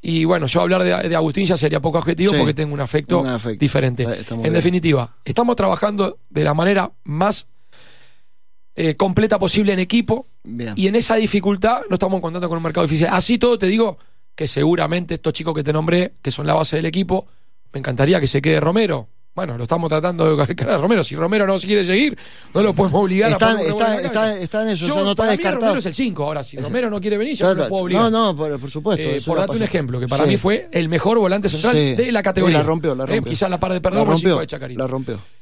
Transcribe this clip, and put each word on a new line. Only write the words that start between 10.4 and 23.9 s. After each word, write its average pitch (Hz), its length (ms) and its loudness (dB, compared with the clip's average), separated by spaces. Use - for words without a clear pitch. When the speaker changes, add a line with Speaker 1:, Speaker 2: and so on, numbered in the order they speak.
Speaker 2:
Bien. 226 320 -8
Speaker 1:
y 190 120 2
en 202 80 2
esa 226 220 2
dificultad 202 680 2
no 185 100 -2
estamos 190 220 0
contando 175 300 -6
con 165 80 -2
un 165 60 -6
mercado 165 240 0
difícil. 156 240 2
Así 185 260 2
todo 240 220 2
te 190 80 0
digo 214 320 2
que 151 140 -4
seguramente 165 680 0
estos 156 200 -2
chicos 165 200 -6
que 151 100 -4
te 147 80 -2
nombré, 170 420 0
que 135 80 -4
son 151 160 -4
la 151 80 2
base 156 220 0
del 160 100 -2
equipo, 185 400 -2
me - 60 -10
encantaría 135 420 2
que 143 60 0
se 139 160 0
quede 156 180 2
Romero, 165 480 0
bueno, 165 240 -6
lo 120 60 -6
estamos 165 240 -2
tratando 160 480 2
de 143 200 0
cargar 135 200 0
a - 20 0
Romero. 180 280 2
Si 143 100 -10
Romero 190 320 0
no 196 100 0
se 170 80 -6
quiere 202 200 2
seguir, 214 320 0
no 196 80 2
lo 208 120 2
podemos 190 280 2
obligar 196 280 2
a - 40 4
Speaker 2:
Está, 220 180 4
Speaker 1:
poner 214 140 0
un 160 60 0
Speaker 2:
está, 214 140 0
Speaker 1:
revólver 220 120 0